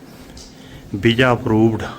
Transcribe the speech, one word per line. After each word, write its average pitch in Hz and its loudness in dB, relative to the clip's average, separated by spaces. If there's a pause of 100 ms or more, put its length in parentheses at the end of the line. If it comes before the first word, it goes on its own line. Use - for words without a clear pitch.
(960)
ਵੀਜ਼ਾ 117 2
ਅਪਰੂਵਡ 110 0 (160)